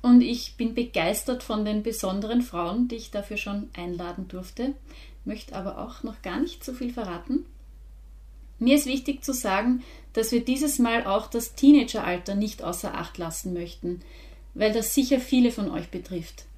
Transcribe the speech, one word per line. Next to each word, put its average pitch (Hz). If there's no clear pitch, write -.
und 247
ich 233
bin 226
begeistert 233
von 214
den 214
besonderen 220
Frauen, 196
die 240
ich 220
dafür 208
schon 208
einladen 175
durfte. 233
Möchte -
aber 190
auch -
noch 226
gar 196
nicht -
so 262
viel 247
verraten. 196
Mir 254
ist 285
wichtig 277
zu 262
sagen, 226
dass 226
wir 233
dieses 277
Mal 233
auch 196
das -
Teenageralter 220
nicht 208
außer 175
Acht 165
lassen 170
möchten, 175
weil 214
das 220
sicher 262
viele 247
von 202
euch -
betrifft. 180